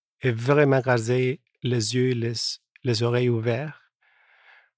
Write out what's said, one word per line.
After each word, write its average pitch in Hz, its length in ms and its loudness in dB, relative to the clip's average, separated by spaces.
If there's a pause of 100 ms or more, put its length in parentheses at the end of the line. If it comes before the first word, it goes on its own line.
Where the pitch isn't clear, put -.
(220)
et 127 100 0
vraiment 135 480 4
garder 127 640 0 (220)
les 120 320 -2
yeux, 127 180 0
les, 117 180 -4 (540)
les 117 180 0
oreilles 120 240 0
ouverts 120 640 -4 (880)